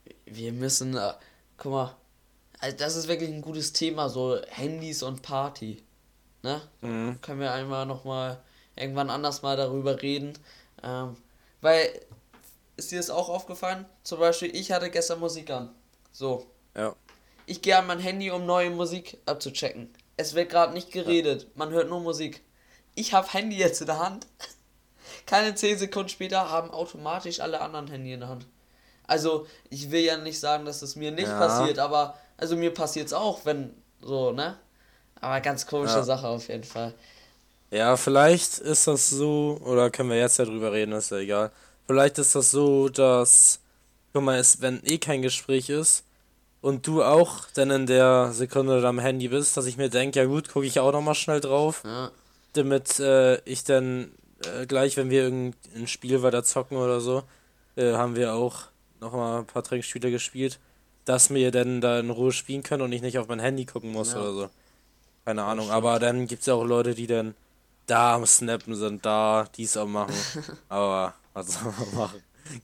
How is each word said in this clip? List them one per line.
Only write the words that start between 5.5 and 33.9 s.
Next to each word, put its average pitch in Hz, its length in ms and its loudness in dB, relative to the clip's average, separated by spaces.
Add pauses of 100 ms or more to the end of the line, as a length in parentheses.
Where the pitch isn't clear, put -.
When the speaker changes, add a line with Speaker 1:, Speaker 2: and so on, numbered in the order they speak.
Speaker 1:
ne? 143 180 -6 (200)
Speaker 2:
Mhm. 117 400 -6
Speaker 1:
Können 139 200 -12
wir 135 120 -4
einmal 135 320 -6
noch 131 200 -10
mal 131 380 -8 (320)
irgendwann 135 360 -4
anders 143 320 -4
mal 139 140 -2
darüber 135 440 -2
reden, 143 340 -6 (500)
ähm, 127 320 -8 (440)
weil, 160 300 4 (840)
ist - 160 -12
dir 180 60 -6
das 170 120 -6
auch 175 180 -2
aufgefallen? 185 560 -8 (200)
Zum 160 160 -6
Beispiel, 170 340 2
ich 190 160 -8
hatte 180 200 -2
gestern 170 280 -2
Musik 160 320 -6
an, 120 200 -8 (420)
so. 131 340 -6 (300)
Speaker 2:
Ja. 107 180 -4 (520)
Speaker 1:
Ich 185 160 -10
gehe 190 140 4
an 185 120 4
mein 175 100 -4
Handy, 190 320 -6
um 180 160 -6
neue 175 240 2
Musik 175 560 -6
abzuchecken. 139 640 -8 (260)
Es 147 180 -6
wird 175 160 0
grad 165 240 4
nicht 175 200 -12
Speaker 2:
Ja. 185 80 -6
Speaker 1:
geredet, 165 540 0
man 156 140 -6
hört 165 180 0
nur 180 120 -6
Musik. 160 420 -6 (520)
Ich 220 200 -6
hab 190 200 4
Handy 208 220 -2
jetzt 175 240 2
in 156 80 -6
der 156 100 -2
Hand. 190 300 -6 (100)
<laughs> - 880 -20
Keine 208 300 2
zehn 208 220 0
Sekunden 196 300 -4
später 185 420 -2
haben 165 200 -2
automatisch 165 720 -8
alle 156 200 -4
anderen 151 280 -8
Handy 131 240 -12
in 127 80 -12
der 123 80 -12
Hand. 127 180 -14 (640)
Also, 156 380 0 (240)
ich 139 200 -10
will 165 120 2
ja 160 160 2
nicht 156 200 -10
sagen, 151 260 -2
dass 147 180 -10
es 139 120 -12
mir 151 160 -6
nicht 170 180 -4
Speaker 2:
Ja. 208 100 -2
Speaker 1:
passiert, 135 420 2
aber, 143 360 0 (200)
also 165 200 -2
mir 170 160 0
passiert's 156 400 -6
auch, 190 320 -2
wenn, 139 300 -4 (260)